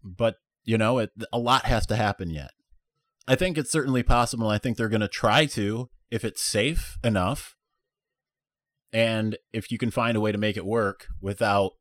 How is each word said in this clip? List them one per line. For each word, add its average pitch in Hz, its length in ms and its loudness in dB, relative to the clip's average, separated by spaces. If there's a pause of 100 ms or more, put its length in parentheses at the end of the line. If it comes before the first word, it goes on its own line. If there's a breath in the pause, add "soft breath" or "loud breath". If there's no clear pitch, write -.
But, 107 340 -2 (280)
you 113 140 2
know, 117 220 2
it, 107 120 -2 (220)
a 120 40 -2
lot 123 280 2
has 113 220 2
to 107 100 0
happen 101 320 0
yet. 73 220 -8 (760)
I 131 80 4
think 175 220 -2
it's 147 140 -4
certainly 131 320 0
possible. 120 440 2
I 107 100 2
think 117 200 -2
they're 113 100 0
gonna 104 220 0
try 127 380 2
to, 113 420 -4 (200)
if 113 140 -4
it's - 180 -6
safe - 640 -2
enough, 107 520 0 (1400)
and 110 440 0 (140)
if 110 180 -6
you 117 80 -4
can 117 140 -2
find 117 240 0
a 107 60 2
way 107 100 2
to 104 60 0
make 104 180 0
it 92 100 -6
work 104 420 -2 (120)
without 101 600 0